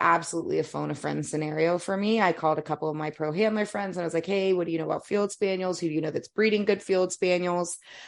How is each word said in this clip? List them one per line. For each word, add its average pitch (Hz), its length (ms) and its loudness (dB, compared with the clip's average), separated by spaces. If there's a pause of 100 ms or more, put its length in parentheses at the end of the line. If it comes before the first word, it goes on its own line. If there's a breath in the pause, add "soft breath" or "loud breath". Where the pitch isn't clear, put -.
absolutely 165 560 2
a 160 60 2
phone 151 260 -6
a 143 60 -4
friend 147 280 -4
scenario 156 540 0
for 190 180 -4
me. 208 240 2
I 185 140 6
called 156 240 0
a 156 60 -4
couple 156 260 -2
of 151 80 -2
my 151 140 -4
pro 156 200 -4
handler 214 340 2
friends 202 300 -4
and 180 60 -4
I 170 40 -2
was 160 100 -4
like, 165 100 0
"Hey, 190 260 2
what 180 140 2
do 165 80 -4
you 165 60 0
know 156 60 -4
about 156 200 -4
field 202 260 0
spaniels? 185 480 -2
Who 170 80 -2
do 156 60 -2
you 156 80 0
know 156 100 -2
that's - 160 -4
breeding 208 380 2
good 202 180 2
field 185 300 2
spaniels?" 175 640 0 (300 loud breath)